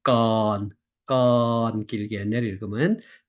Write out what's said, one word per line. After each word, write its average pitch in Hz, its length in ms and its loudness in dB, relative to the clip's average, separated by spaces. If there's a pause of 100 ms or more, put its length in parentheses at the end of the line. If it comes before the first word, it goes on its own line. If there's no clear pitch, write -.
건, 110 640 2 (360)
건 117 840 2
길게 104 380 -6
내려 113 220 -2
읽으면 107 520 -2 (300)